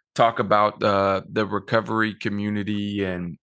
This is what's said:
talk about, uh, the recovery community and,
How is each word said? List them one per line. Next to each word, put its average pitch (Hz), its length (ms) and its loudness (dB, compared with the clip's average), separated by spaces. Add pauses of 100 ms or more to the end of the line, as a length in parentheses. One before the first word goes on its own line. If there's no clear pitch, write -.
(140)
talk 117 260 2
about, 107 440 2
uh, 98 380 2 (100)
the 107 140 0
recovery 107 680 -2
community 104 920 -4
and, 87 380 -6